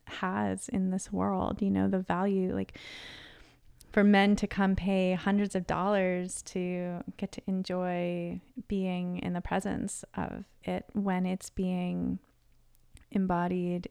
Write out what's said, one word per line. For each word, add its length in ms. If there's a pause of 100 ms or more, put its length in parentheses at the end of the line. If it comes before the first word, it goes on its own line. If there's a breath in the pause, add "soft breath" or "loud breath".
has 640
in 220
this 200
world, 500
you 80
know, 200
the 100
value, 560
like, 220 (1120 loud breath)
for 120
men 320
to 120
come 280
pay 380
hundreds 420
of 120
dollars 760
to 600 (140)
get 140
to 160
enjoy 920 (280)
being 520
in 140
the 80
presence 640 (100)
of 300 (180)
it 300
when 320
it's 240
being 720 (920)
embodied 800